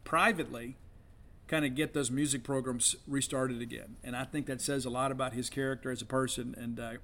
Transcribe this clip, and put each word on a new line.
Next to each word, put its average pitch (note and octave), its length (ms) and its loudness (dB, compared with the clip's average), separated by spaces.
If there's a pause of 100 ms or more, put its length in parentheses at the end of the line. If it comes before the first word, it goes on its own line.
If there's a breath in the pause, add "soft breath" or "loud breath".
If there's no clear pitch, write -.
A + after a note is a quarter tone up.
privately C#3 720 2 (720)
kinda D3+ 200 4
get D3+ 260 0
those C3+ 160 2
music C#3 320 2
programs B2+ 540 2 (100)
restarted C3 560 0
again. A#2 400 -8
And B2 140 -6
I C3 80 -2
think C#3+ 220 -2
that C3 140 -4
says C#3 240 0
a B2+ 60 -2
lot C3 220 2
about B2+ 200 0
his A#2+ 160 -2
character C3+ 440 -2
as A#2 100 -4
a - 20 -6
person, B2 540 0
and, A#2 220 -6
uh, A#2 240 -6